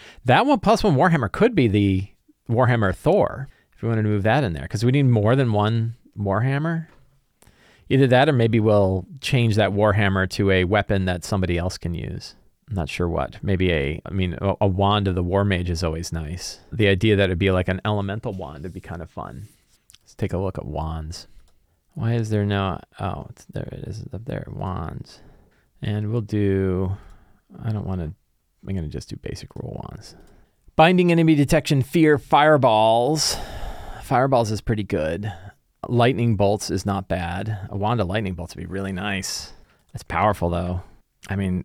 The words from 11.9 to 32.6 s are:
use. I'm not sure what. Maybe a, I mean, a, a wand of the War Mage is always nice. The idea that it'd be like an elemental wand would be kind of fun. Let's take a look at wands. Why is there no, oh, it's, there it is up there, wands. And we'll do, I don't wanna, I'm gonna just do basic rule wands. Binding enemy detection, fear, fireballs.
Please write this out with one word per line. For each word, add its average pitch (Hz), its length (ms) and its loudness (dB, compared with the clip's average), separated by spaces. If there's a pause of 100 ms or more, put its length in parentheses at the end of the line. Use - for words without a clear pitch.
use. - 400 -10 (340)
I'm 110 60 -6
not 80 140 -4
sure 87 200 -2
what. 78 340 -6
Maybe 92 300 0
a, 73 320 -2
I - 60 -12
mean, 92 300 -2
a, 98 200 -2
a 101 60 2
wand 98 420 0
of 92 60 -2
the 92 60 -2
War 92 220 0
Mage 90 260 0
is 87 140 -4
always 82 300 -4
nice. 80 480 -10 (100)
The 110 160 2
idea 98 300 4
that 98 80 4
it'd 90 120 0
be 95 140 2
like 92 160 0
an 95 160 -2
elemental 104 480 -4
wand 78 320 -12
would 87 100 -12
be 92 60 -12
kind 85 220 -12
of 80 100 -16
fun. - 380 -14 (520)
Let's - 140 -20
take 101 160 -4
a 90 60 -4
look 95 200 -4
at - 80 -10
wands. 78 600 -8 (640)
Why 117 200 -2
is 113 160 -2
there 104 160 0
no, 98 340 -2 (220)
oh, - 280 -8
it's, - 160 -20
there - 240 -10
it - 160 -14
is - 280 -10
up 101 120 -10
there, - 240 -8
wands. - 720 -10 (600)
And 104 300 -4
we'll 117 100 -2
do, 95 760 0 (640)
I 113 100 -4
don't 104 140 -4
wanna, 90 280 -6 (540)
I'm 95 80 -6
gonna 85 120 -6
just 67 220 -12
do - 80 -12
basic - 380 -14
rule - 280 -12
wands. - 320 -18 (600)
Binding 175 340 6
enemy 165 240 6
detection, 143 460 2
fear, 151 360 4
fireballs. 131 1160 4 (680)